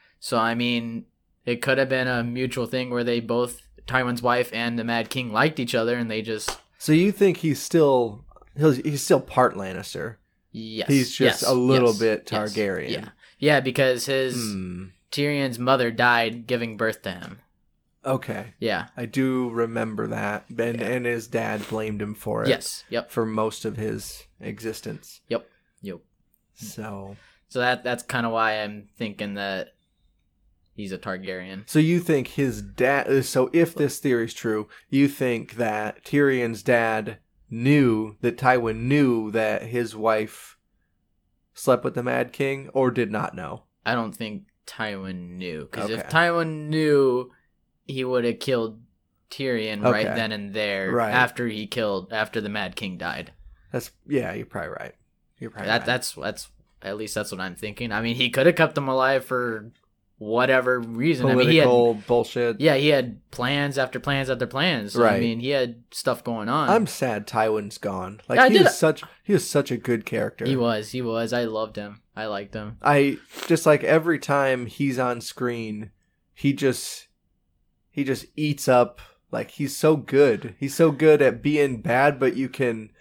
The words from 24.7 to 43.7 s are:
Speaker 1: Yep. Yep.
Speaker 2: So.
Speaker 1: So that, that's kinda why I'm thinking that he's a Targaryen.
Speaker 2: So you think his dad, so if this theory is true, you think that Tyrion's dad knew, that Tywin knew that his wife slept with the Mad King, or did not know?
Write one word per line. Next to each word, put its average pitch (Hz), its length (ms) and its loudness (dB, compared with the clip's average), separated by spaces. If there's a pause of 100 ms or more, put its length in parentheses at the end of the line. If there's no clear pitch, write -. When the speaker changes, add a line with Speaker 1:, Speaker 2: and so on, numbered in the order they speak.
Speaker 1:
Yep. 117 180 -6 (340)
Yep. 90 180 -12 (560)
Speaker 2:
So. 101 600 -14 (340)
Speaker 1:
So 127 100 -6
that, 123 260 0
that's 120 180 -4
kinda 117 260 -4
why 110 300 0
I'm 104 380 -10
thinking 104 380 -8
that 98 380 -6 (1040)
he's 98 160 -10
a 92 60 -8
Targaryen. 95 720 -10
Speaker 2:
So 156 120 0
you 165 200 4
think 151 300 0
his 120 320 -4
dad, 131 640 2
so 127 280 0
if 170 200 2
this 147 260 -2
theory 120 260 0
is 113 80 -8
true, 107 340 -4 (220)
you 139 180 4
think 123 480 -2
that 107 480 -4
Tyrion's 123 600 2
dad 113 540 2 (320)
knew, 117 720 4
that 117 160 0
Tywin 120 440 2
knew 123 500 2
that 107 320 -2
his 113 320 -4
wife 110 640 -2 (960)
slept 123 300 0
with 127 120 -4
the 123 80 -6
Mad 123 300 -2
King, 139 400 -4
or 131 180 2
did 117 200 -2
not 107 240 -6
know? - 280 -12 (220)